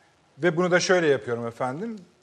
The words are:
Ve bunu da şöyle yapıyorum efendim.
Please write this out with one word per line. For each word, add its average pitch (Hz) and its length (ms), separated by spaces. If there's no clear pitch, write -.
Ve 160 200
bunu 180 140
da 180 80
şöyle 175 280
yapıyorum 120 400
efendim. 147 520